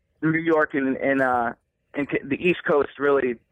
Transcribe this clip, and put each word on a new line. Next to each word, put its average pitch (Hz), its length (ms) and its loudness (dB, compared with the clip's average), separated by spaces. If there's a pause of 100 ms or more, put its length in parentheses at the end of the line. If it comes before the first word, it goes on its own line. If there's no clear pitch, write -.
(220)
New 160 180 0
York 160 360 2
and, 135 220 0
and, 139 240 0
uh, 123 320 0 (400)
and 143 180 -4
c-, - 120 -2
the 139 120 -4
East - 300 -2
Coast 147 340 0
really, 135 360 2 (160)